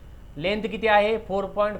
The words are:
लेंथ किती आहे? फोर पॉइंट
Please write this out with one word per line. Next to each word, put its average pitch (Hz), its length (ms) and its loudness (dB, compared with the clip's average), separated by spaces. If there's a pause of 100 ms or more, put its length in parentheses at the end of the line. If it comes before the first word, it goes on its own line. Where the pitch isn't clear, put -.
(380)
लेंथ 196 340 -2
किती 220 160 -2
आहे? 214 300 6 (100)
फोर 196 180 -2 (100)
पॉइंट 208 240 0